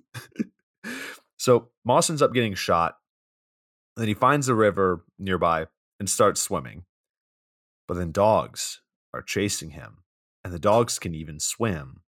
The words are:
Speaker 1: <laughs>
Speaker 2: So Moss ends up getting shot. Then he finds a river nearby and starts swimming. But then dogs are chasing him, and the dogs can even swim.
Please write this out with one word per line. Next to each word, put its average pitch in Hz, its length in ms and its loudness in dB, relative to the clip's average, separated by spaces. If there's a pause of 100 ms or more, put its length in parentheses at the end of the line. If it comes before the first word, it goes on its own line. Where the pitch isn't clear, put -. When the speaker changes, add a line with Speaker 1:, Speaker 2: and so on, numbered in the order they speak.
(140)
Speaker 1:
<laughs> - 320 -10 (920)
Speaker 2:
So 120 320 4 (140)
Moss 139 260 4
ends 147 120 0
up 127 120 4
getting 113 220 0
shot. 85 400 0 (1040)
Then 113 100 -2
he 107 60 0
finds 131 360 2
a 120 60 4
river 95 480 2 (160)
nearby 87 480 0 (320)
and 95 100 -8
starts 101 320 2
swimming. 73 440 -8 (1000)
But 90 100 -6
then 85 140 -6
dogs 98 680 0 (320)
are - 80 -10
chasing 98 500 -6
him, - 320 -20 (400)
and 90 80 -12
the 85 80 -8
dogs 110 380 2
can 87 160 -8
even 78 260 -12
swim. 78 680 -6